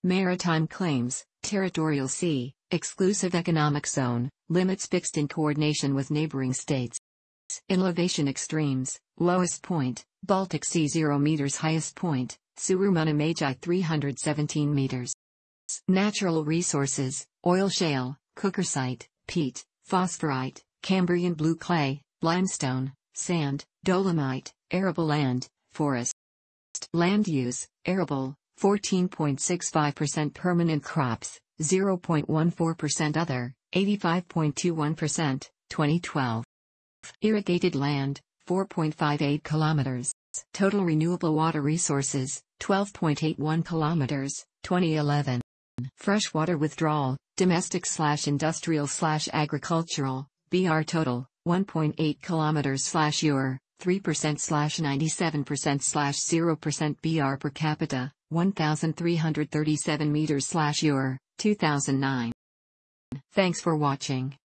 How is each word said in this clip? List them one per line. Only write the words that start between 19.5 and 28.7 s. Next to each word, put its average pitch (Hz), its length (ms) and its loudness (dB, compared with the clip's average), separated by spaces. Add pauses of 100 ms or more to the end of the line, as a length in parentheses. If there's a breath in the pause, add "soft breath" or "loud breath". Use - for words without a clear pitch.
phosphorite, 151 720 -2 (200)
Cambrian 180 500 2
blue 160 240 0
clay, 147 460 -2 (180)
limestone, 156 720 0 (220)
sand, 143 500 -2 (200)
dolomite, 170 680 0 (180)
arable 180 360 0
land, 135 420 0 (240)
forest. 127 400 -2 (800)
Land 190 340 2
use, 131 400 -2 (200)
arable, 147 480 -2 (240)
fourteen 196 500 2